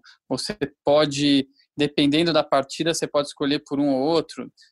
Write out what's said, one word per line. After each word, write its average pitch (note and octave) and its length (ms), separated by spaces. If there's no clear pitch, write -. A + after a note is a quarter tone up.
Você C3+ 280
pode, C#3+ 640
dependendo D3 560
da D#3 120
partida, D3 500
você D#3+ 140
pode C#3+ 200
escolher C#3+ 380
por C#3 140
um C#3+ 80
ou C3+ 120
outro, D3+ 480